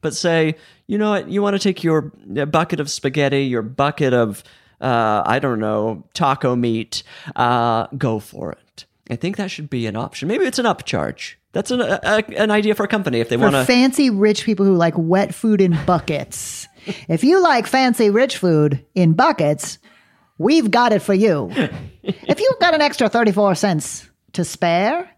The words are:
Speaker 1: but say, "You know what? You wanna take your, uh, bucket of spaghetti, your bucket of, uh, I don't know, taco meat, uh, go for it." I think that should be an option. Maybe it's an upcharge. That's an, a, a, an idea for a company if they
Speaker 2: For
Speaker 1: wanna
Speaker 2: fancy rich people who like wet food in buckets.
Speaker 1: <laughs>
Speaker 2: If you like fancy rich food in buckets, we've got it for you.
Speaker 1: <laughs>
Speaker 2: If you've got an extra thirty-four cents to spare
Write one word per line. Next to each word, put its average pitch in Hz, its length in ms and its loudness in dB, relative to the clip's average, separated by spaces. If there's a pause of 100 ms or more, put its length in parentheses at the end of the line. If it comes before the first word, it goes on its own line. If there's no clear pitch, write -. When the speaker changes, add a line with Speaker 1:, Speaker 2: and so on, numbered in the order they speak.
Speaker 1:
but - 140 -6
say, 160 420 0 (320)
"You 208 100 -2
know 214 120 0
what? 202 180 -2
You 196 140 -2
wanna 202 180 0
take 190 240 -2
your, 156 280 0 (240)
uh, 143 100 -2
bucket 160 340 -2
of 147 100 -6
spaghetti, 139 540 -2
your 123 180 -2
bucket 135 500 -2
of, 113 300 0 (380)
uh, 110 440 0
I 120 140 0
don't 131 220 -2
know, 107 520 -4
taco 139 440 0
meat, 113 460 -4 (340)
uh, 117 500 0 (100)
go 123 220 -2
for - 340 -12
it." - 320 -20 (260)
I 120 60 -8
think 190 200 -6
that 190 140 -6
should 151 200 -12
be 120 160 -4
an 107 100 -6
option. - 320 -8
Maybe 269 160 0
it's 254 140 -4
an 247 80 0
upcharge. - 680 -4 (180)
That's 185 180 -4
an, 247 100 -2
a, 196 220 -2
a, 214 220 0 (120)
an 214 140 0
idea 214 240 2
for 208 100 -2
a 202 40 -4
company 170 320 0
if 113 80 -2
they 117 80 -2
Speaker 2:
For 127 80 0
Speaker 1:
wanna 139 200 2
Speaker 2:
fancy 254 460 4
rich 208 340 2
people 196 220 2
who 190 100 6
like 165 200 2
wet 175 380 0
food 214 260 2
in 175 260 4
buckets. - 840 -4
Speaker 1:
<laughs> - 40 -20 (300)
Speaker 2:
If 165 160 0
you 359 200 4
like 285 240 2
fancy 247 420 2
rich 226 300 2
food 151 440 2 (120)
in 175 180 4
buckets, 156 680 0 (600)
we've 233 320 2
got 233 220 2
it 202 100 2
for 202 120 0
you. 170 420 2
Speaker 1:
<laughs> 208 140 0 (320)
Speaker 2:
If - 380 -4
you've 508 180 0
got 349 140 2
an 311 80 2
extra 285 300 0
thirty-four 208 440 2
cents 165 540 -4 (240)
to 180 100 -4
spare 196 760 -2